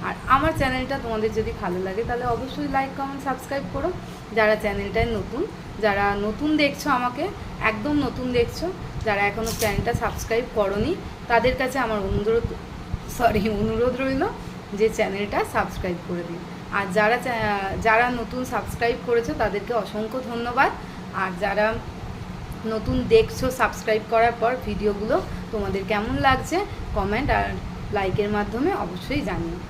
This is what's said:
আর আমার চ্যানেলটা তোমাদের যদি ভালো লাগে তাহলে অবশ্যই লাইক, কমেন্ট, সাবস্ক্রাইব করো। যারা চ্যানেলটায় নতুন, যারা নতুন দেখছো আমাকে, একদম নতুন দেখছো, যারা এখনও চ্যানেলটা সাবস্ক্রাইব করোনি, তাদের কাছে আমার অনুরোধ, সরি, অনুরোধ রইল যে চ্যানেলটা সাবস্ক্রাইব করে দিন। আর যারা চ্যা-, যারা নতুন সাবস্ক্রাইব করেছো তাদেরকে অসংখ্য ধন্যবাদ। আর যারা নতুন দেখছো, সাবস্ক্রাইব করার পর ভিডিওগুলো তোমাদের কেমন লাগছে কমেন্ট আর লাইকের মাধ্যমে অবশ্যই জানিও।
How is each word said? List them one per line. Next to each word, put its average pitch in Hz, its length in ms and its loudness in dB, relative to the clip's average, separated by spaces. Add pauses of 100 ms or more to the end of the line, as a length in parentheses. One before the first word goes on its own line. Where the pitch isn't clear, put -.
আর 196 80 -4 (200)
আমার 302 260 4
চ্যানেলটা 254 440 0
তোমাদের 220 340 0
যদি 226 140 -2 (100)
ভালো 180 240 -2
লাগে 190 220 -2
তাহলে 247 260 -2
অবশ্যই 277 420 -4
লাইক, 269 220 0
কমেন্ট, 277 300 -6
সাবস্ক্রাইব 277 360 -4 (100)
করো। 277 140 -2 (500)
যারা 214 160 6 (100)
চ্যানেলটায় 202 440 0 (100)
নতুন, 208 240 -4 (420)
যারা 202 200 4 (220)
নতুন 285 240 0 (120)
দেখছো - 240 2 (120)
আমাকে, 247 260 0 (460)
একদম 214 240 0 (120)
নতুন 247 200 -4 (120)
দেখছো, 240 280 0 (400)
যারা 202 240 4
এখনও 220 300 -2
চ্যানেলটা 208 320 2 (100)
সাবস্ক্রাইব 233 440 0 (120)
করোনি, 208 340 2 (380)
তাদের 233 300 6
কাছে 262 160 0 (100)
আমার 214 220 0
অনুরোধ, 214 380 2 (680)
সরি, 220 260 4 (180)
অনুরোধ 220 420 2
রইল 269 200 2 (560)
যে 214 80 6 (120)
চ্যানেলটা 202 400 0 (160)
সাবস্ক্রাইব 180 440 -2 (100)
করে 175 200 -2
দিন। - 120 -8 (380)
আর 196 80 0 (100)
যারা 214 280 6
চ্যা-, 208 480 0 (140)
যারা 226 200 6 (140)
নতুন 240 220 -4 (100)
সাবস্ক্রাইব 233 440 0 (120)
করেছো 233 240 2 (100)
তাদেরকে 202 300 0 (100)
অসংখ্য 214 360 -4 (120)
ধন্যবাদ। 240 400 2 (520)
আর 185 80 -2 (120)
যারা 202 240 2 (1080)
নতুন 254 220 -2 (180)
দেখছো, 226 320 4 (140)
সাবস্ক্রাইব 214 420 2 (100)
করার 233 280 6
পর 233 120 2 (140)
ভিডিওগুলো 208 500 0 (360)
তোমাদের 196 380 -2
কেমন 220 240 0 (120)
লাগছে 285 300 4 (400)
কমেন্ট 214 340 0
আর - 180 4 (480)
লাইকের 196 400 2
মাধ্যমে 220 340 0 (140)
অবশ্যই 202 440 -4
জানিও। 170 300 -2 (120)